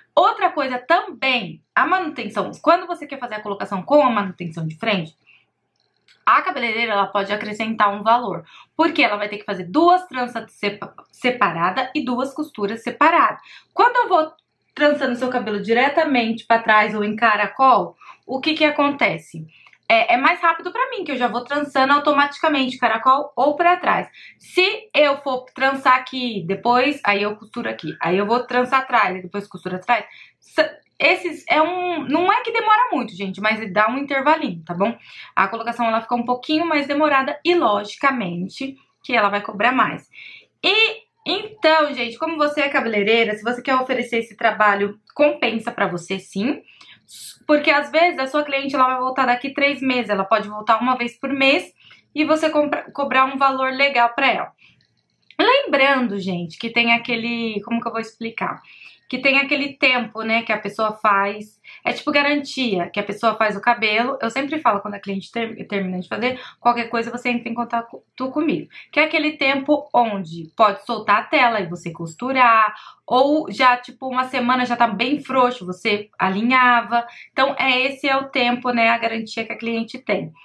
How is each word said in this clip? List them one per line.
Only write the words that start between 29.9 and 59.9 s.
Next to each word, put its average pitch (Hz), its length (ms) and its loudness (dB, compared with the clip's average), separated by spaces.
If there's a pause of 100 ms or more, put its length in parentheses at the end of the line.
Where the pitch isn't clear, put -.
S-, - 380 -2 (200)
esses 349 520 0
é 302 100 4
um, 349 420 -2
não 339 300 0
é 466 80 2
que 453 100 -6
demora 453 420 2
muito, 226 220 -4
gente, 190 280 -8
mas 214 320 -2
dá 208 160 4
um 262 80 -4
intervalinho, 277 640 -2
tá - 80 -10
bom? 208 240 -2 (400)
A 196 120 2
colocação, 226 360 -6
ela 226 160 0
fica 247 140 -6
um 233 100 -2
pouquinho 302 400 -2
mais 294 220 0
demorada 285 580 2
e, 349 100 4
logicamente, 208 1200 -2 (260)
que 254 100 -6
ela 208 140 4
vai 202 140 -2
cobrar 214 300 -2
mais. - 360 -2 (560)
E, 440 380 2 (240)
então, 320 680 2
gente, 233 240 -6
como 320 220 -4
você 294 240 0
é 277 80 0
cabeleireira, 226 640 0
se 214 60 -14
você 247 180 -4
quer 262 160 0
oferecer 240 440 -2
esse - 140 -8
trabalho, 208 640 2 (160)
compensa 233 560 0
pra 202 160 -2
você, 175 320 -6
sim. 202 440 -4 (840)
Porque, 294 240 2
às 285 200 2
vezes, 349 280 2
a 269 80 -2
sua 294 160 -2
cliente, 277 320 -4
ela 262 120 4
vai 254 120 0
voltar 254 280 -2
daqui 247 260 -2
três 277 300 -2
meses. 247 260 -2
Ela 196 160 0
pode 208 240 0
voltar 214 300 0
uma 254 180 0
vez 240 240 -6
por 277 80 -6
mês 277 460 0 (400)
e 302 100 0
você 311 240 2
compra-, 302 420 -2
cobrar 262 360 0
um 269 100 -4
valor 262 340 0
legal 254 440 2
pra 262 180 0
ela. - 200 -4 (840)
Lembrando, 277 800 4
gente, 175 400 -6
que 226 120 -6
tem 233 240 2
aquele, 233 680 -4
como 233 200 -4
que - 40 -6
eu 220 60 -8
vou 226 80 -6
explicar? 226 640 -8 (440)
Que 247 120 -6
tem 269 200 2
aquele 277 360 -2
tempo, 233 480 -2